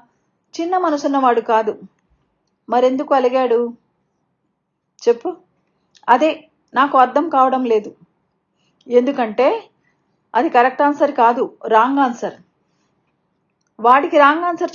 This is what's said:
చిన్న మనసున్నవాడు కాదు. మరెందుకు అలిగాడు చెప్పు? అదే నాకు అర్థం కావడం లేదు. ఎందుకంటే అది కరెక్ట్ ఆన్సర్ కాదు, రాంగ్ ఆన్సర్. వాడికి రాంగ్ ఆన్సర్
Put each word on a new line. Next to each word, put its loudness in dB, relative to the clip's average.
చిన్న -6
మనసున్నవాడు 0
కాదు. -2
మరెందుకు 0
అలిగాడు 0
చెప్పు? 0
అదే 2
నాకు 0
అర్థం 2
కావడం 0
లేదు. -2
ఎందుకంటే 0
అది 0
కరెక్ట్ 0
ఆన్సర్ 0
కాదు, 0
రాంగ్ 2
ఆన్సర్. -8
వాడికి 2
రాంగ్ 4
ఆన్సర్ -6